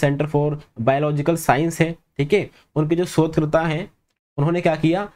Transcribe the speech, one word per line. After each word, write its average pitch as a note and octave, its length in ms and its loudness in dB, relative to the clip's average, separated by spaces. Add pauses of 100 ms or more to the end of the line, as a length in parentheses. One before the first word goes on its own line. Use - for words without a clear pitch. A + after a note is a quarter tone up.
Center C#3+ 260 0
for D3 260 0 (260)
Biological D3 540 2
Science D#3+ 440 0
है, E3 120 0
ठीक - 400 -4
है, G3 180 0 (240)
उनके D#3 220 0
जो F3+ 80 0
शोधकर्ता D#3+ 560 0
हैं, D#3+ 300 -4 (460)
उन्होंने E3+ 240 0
क्या E3 160 0
किया E3 280 0 (120)